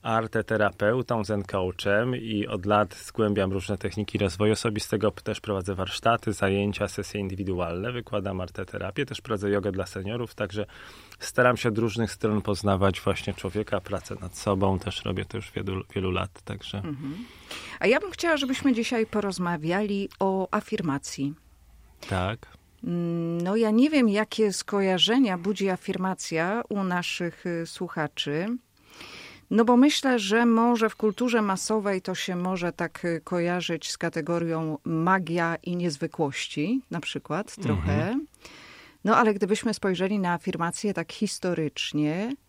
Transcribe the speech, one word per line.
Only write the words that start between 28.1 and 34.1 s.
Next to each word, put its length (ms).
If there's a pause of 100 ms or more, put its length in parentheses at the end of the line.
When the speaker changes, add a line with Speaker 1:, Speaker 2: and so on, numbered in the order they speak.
Speaker 2:
No 140
bo 120
myślę, 420
że 260
może 440
w 60
kulturze 460
masowej 600
to 140
się 200
może 380
tak, 320
y, 180
kojarzyć 680
z 60
kategorią 880